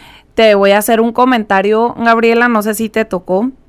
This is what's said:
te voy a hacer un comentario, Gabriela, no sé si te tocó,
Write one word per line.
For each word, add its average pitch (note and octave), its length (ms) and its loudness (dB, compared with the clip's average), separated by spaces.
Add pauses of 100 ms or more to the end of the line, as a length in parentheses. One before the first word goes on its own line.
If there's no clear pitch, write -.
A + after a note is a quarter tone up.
(340)
te A3 200 4
voy G3 160 2
a G3+ 80 4
hacer A3 220 0
un A3+ 120 -2
comentario, A3 840 0
Gabriela, A#3 480 2
no A3+ 160 0
sé G#3+ 120 -4
si A3 140 -6
te A3 160 -4
tocó, F#3+ 460 -4 (180)